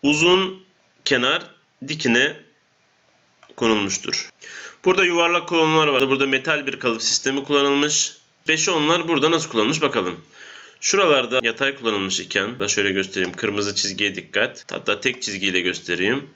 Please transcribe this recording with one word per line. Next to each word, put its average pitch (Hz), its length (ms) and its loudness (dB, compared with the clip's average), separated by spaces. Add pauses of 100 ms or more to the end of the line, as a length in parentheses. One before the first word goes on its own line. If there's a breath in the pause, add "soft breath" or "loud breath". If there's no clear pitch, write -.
Uzun 175 600 2 (400)
kenar 135 380 2 (460)
dikine 143 480 2 (1200)
konulmuştur. 107 760 0 (540 loud breath)
Burada 185 200 4
yuvarlak 170 440 2
kolonlar 160 400 4
var. 135 200 2
Burada 135 180 2
metal 135 400 0
bir 131 120 -6
kalıp 113 240 -2
sistemi 139 420 -2
kullanılmış. 143 720 2 (320)
Beşe 156 220 0
onlar 165 380 2
burada 156 220 2
nasıl 160 200 -2
kullanılmış 120 320 0
bakalım. 95 380 -2 (600 loud breath)
Şuralarda 135 640 2
yatay 135 340 -2
kullanılmış 104 440 -2
iken, 101 400 -4
da 101 80 -2
şöyle 101 240 0
göstereyim. 95 400 -2
Kırmızı 101 420 -4
çizgiye 98 400 -4
dikkat. 101 580 -4
Hatta - 280 -4
tek - 220 -4
çizgiyle 95 380 -2
göstereyim. 90 760 -2